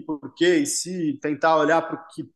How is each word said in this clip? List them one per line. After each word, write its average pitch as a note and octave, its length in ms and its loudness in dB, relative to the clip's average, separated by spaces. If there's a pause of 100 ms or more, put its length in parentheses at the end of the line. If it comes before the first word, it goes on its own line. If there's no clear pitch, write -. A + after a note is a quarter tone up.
por C#3+ 300 -10
quê, E3+ 220 4
e C#3+ 100 2
se, E3 540 -4
tentar D3+ 360 2
olhar D#3 260 2
pro - 160 -10 (160)
que, D3+ 100 -10 (120)